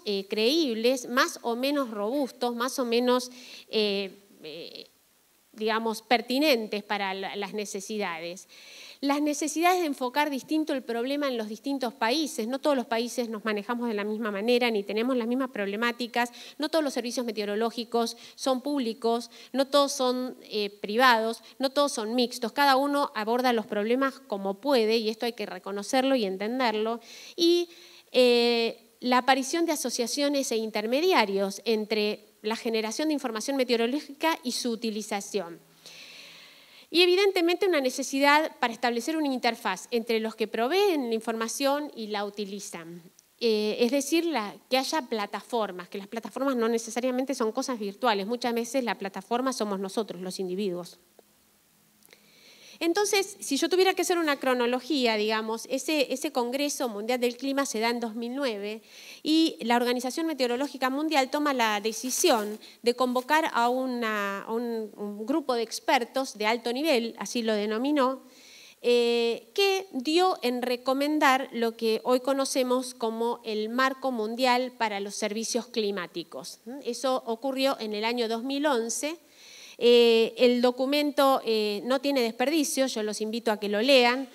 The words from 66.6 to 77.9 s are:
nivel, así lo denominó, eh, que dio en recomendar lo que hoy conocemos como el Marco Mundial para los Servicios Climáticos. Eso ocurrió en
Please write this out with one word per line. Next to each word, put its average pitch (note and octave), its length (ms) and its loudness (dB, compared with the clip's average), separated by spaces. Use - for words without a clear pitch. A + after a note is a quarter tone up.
nivel, B3+ 480 0
así A3 220 -4
lo A3 120 2
denominó, B3+ 720 2
eh, A#3 720 2
que G4 380 2
dio D#4+ 500 2
en B3 200 0
recomendar C4+ 920 2
lo A3+ 240 -2
que A3 300 0
hoy B3+ 160 4
conocemos C4 720 0
como A#3 500 -2
el G#3+ 240 -2
Marco C4 440 0
Mundial B3 640 0
para G#3 240 -2
los G3+ 140 -8
Servicios A3 520 -4
Climáticos. F3+ 920 -6
Eso B3+ 400 -2
ocurrió C4+ 520 0
en G#3+ 160 -6